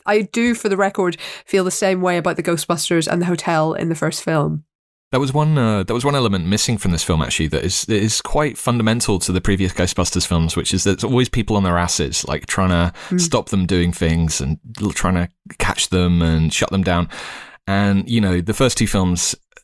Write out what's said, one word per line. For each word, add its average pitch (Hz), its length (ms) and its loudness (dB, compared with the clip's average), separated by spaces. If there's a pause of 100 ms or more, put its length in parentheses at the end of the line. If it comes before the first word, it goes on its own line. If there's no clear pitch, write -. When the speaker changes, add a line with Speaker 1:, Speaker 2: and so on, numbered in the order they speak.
Speaker 1:
I 214 160 2
do, 233 320 0
for 226 140 -4
the 190 80 0
record, 190 400 0 (300)
feel 190 180 2
the 185 80 -2
same 190 280 0
way 180 160 2
about 170 200 -2
the 170 80 -2
Ghostbusters 165 640 0
and 175 120 0
the 175 40 0
hotel 160 480 0
in 165 140 -4
the 165 80 0
first - 260 -4
film. 156 400 0 (500)
Speaker 2:
That 131 80 2
was 135 120 0
one, 151 240 2
uh, 110 280 2
that 110 100 -2
was 123 100 0
one 143 100 0
element 101 300 2
missing 107 320 0
from 95 140 -2
this 80 120 0
film, 78 200 2
actually, 78 260 0
that 73 160 -2
is, - 220 -2
that 110 100 2
is 107 240 0
quite - 380 -2
fundamental 113 600 0
to - 120 -2
the 90 80 0
previous 98 320 2
Ghostbusters - 540 0
films, 82 280 2
which - 200 -2
is 95 100 0
that 101 60 2
it's 95 140 0
always 123 260 2
people 110 260 0
on 98 60 2
their 87 160 2
asses, 87 500 -2
like, 78 160 -4
trying 95 240 0
to 87 240 2 (160)
Speaker 1:
Mm. 180 100 0
Speaker 2:
stop 165 300 0
them 95 160 0
doing 87 260 2
things 82 520 0
and 69 160 -2 (240)
l-, 104 80 0
trying 90 240 -2
to 87 160 -2 (260)
catch - 320 -2
them 90 320 2
and 80 320 2
shut - 160 -2
them 95 140 0
down. 87 260 0 (580)
And, 98 400 2
you 117 140 2
know, 90 220 2
the 107 100 -2
first 127 240 0
two 113 100 0
films, 92 480 0 (300)